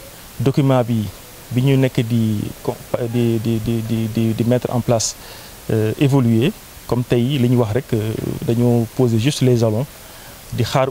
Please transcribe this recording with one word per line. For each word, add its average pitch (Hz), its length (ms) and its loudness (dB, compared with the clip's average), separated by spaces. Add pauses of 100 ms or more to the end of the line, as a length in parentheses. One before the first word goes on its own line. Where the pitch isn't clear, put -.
(400)
document 131 440 2
bi, 113 200 -2 (480)
bi 123 100 0
ñu 135 160 4
nekk 131 300 2
di 110 320 2 (240)
co-, 120 120 -4 (380)
di, 117 260 2
di, 113 240 0
di, 117 240 -2
di, 113 260 -2
di, 113 200 2
di 113 100 -2
mettre 120 300 0
en 120 80 0
place, - 340 0 (560)
euh, 110 280 0
évoluer. 127 520 4 (360)
Comme 120 160 0
tey, 123 340 0
li 120 120 2
ñu 127 80 4
wax 113 160 0
rek, - 200 -2
euh, 104 200 -2 (340)
dañoo 120 480 2
poser 113 240 2
juste 127 220 0
les 127 160 4
jalons, 113 280 0 (680)
di 117 100 -2
xaar 131 280 0